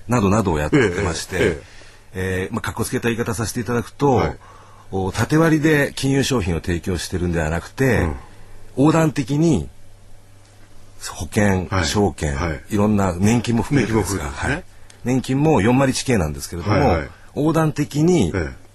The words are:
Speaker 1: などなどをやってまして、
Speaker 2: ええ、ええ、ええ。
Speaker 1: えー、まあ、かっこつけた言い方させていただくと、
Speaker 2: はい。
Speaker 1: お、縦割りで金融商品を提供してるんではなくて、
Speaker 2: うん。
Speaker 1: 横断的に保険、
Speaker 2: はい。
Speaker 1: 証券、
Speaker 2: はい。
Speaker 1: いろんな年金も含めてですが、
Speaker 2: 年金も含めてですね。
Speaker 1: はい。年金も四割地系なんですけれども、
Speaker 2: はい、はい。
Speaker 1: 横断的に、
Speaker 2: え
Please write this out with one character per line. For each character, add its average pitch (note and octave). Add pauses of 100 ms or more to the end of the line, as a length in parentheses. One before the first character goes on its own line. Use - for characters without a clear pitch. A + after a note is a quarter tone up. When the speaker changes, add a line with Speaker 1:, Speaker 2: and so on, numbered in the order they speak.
Speaker 1:
な A#2
ど G2
な G#2
ど F#2
を D2+
や D2
っ -
て D3 (260)
ま F2
し -
て、 F#2+
Speaker 2:
え F2
え、 -
え A#2
え、 G2
え D#2+
え。 - (420)
Speaker 1:
え F#2
ー、 -
ま A2+
あ、 -
か -
っ -
こ A2
つ -
け B2+
た A#2+
言 A#2
い G#2+
方 A#2
さ G#2+
せ -
て B2
い A#2
た A#2
だ A#2
く -
と、 C#3
Speaker 2:
は E2
い。 - (540)
Speaker 1:
お、 F#2+
縦 A#2
割 D#3+
り D3
で D3
金 C3+
融 C3+
商 B2
品 E2+
を D#2
提 E2+
供 F#2
し -
て F#2+
る F2
ん F2
で E2
は D#2
な E2
く -
て、 B2
Speaker 2:
う F2
ん。 D2 (600)
Speaker 1:
横 D3+
断 D#3+
的 C#3+
に C3+ (1400)
保 -
険、 F#2+
Speaker 2:
は F#2+
い。 E2
Speaker 1:
証 G2+
券、 D2
Speaker 2:
は D#2+
い。 -
Speaker 1:
い G#2+
ろ G#2
ん G#2+
な F#2+
年 A2
金 A#2
も A2+
含 C#3
め G2+
て A2
で G#2+
す F#2+
が、 D2+
Speaker 2:
年 C#2+
金 -
も -
含 -
め -
て -
で -
す D#2+
ね。 C3+
Speaker 1:
は E3
い。 F#3+ (400)
年 B2+
金 C3+
も D3
四 A#2+
割 C3+
地 -
系 A#2+
な E2
ん D2+
で C#2
す -
け -
れ E2+
ど G2+
も、 G#2
Speaker 2:
は -
い、 E2+
は D2
い。 - (260)
Speaker 1:
横 D3
断 D#3+
的 D3
に、 D#3+
Speaker 2:
え E2+ (260)